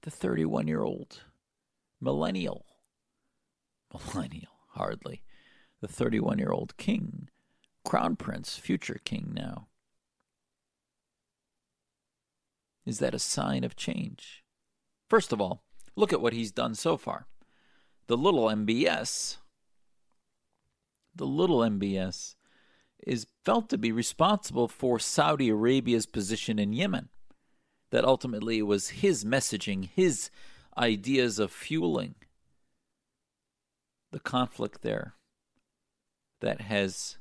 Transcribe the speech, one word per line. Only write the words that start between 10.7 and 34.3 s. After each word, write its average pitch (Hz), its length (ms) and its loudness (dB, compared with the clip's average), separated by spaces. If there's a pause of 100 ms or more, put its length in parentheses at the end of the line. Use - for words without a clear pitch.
Is - 140 -6
that - 160 0
a - 40 -4
sign - 460 -2
of - 100 -4
change? - 720 -8 (640)
First 220 240 4
of 107 80 0
all, 92 240 -2 (320)
look 202 160 4
at 147 80 2
what 117 140 2
he's 113 180 -4
done 120 220 -2
so 160 240 0
far. - 280 -8 (800)
The 117 120 2
little 139 320 4
M 107 160 2
B 117 200 4
S, - 520 -2 (1700)
the 139 140 -8
little 143 380 4
M 104 160 0
B 98 180 0
S - 380 -6 (680)
is 117 220 -4 (180)
felt 220 240 2
to - 80 0
be 113 140 2
responsible 123 760 2
for 123 300 2
Saudi 151 500 4
Arabia's 117 580 4
position 107 520 -2
in 101 140 2
Yemen, 180 360 -2 (840)
that 120 140 4
ultimately 113 540 2
it 107 40 2
was 101 280 2
his 160 340 2
messaging, 104 640 0
his 180 420 2 (480)
ideas 117 640 2
of 101 100 2
fueling 160 640 -2 (2000)
the - 80 -10
conflict - 640 -4